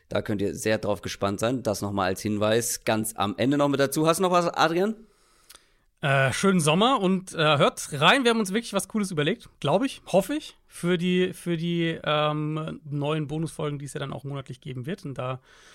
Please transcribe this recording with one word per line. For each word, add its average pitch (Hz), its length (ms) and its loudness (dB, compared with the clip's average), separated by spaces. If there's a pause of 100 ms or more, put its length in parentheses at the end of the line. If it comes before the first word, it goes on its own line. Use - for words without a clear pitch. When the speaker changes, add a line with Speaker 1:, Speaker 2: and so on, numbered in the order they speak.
Speaker 1:
Da 104 140 -2
könnt 101 200 -2
ihr 87 140 -2
sehr 107 220 0
drauf 101 240 -4
gespannt 98 360 -4
sein. 117 240 -2
Das 104 200 -2
nochmal 98 260 0
als 95 140 -4
Hinweis 107 640 0
ganz 110 300 -2
am 101 220 -2
Ende 139 220 2
noch 143 100 4
mit 139 100 0
dazu. 139 280 2
Hast 165 120 4
du 190 40 0
noch 180 100 2
was, 175 160 4
Adrian? 170 480 2 (1040)
Speaker 2:
Äh, 135 320 2
schönen 190 280 4
Sommer 196 400 4
und, 185 340 0
äh, - 20 -10 (220)
hört 160 420 0
rein. 226 240 6
Wir 240 60 4
haben 226 100 2
uns 190 120 -2
wirklich 233 200 -4
was 196 160 -2
Cooles 208 220 -2
überlegt, 156 380 -2 (120)
glaub 190 240 2
ich, - 220 -6
hoffe 196 280 2
ich, - 220 -8 (100)
für 175 320 -2
die, 180 340 0
für 170 240 -4
die, 165 460 -2
ähm, 151 840 -2
neuen 147 440 -4
Bonusfolgen, 156 500 -4
die 143 60 -12
es 135 80 -12
ja 147 80 -8
dann 135 120 -6
auch 135 120 -12
monatlich 139 360 -10
geben 127 260 -10
wird. 180 180 -8
Und 135 140 -10
da, 127 240 -6 (320)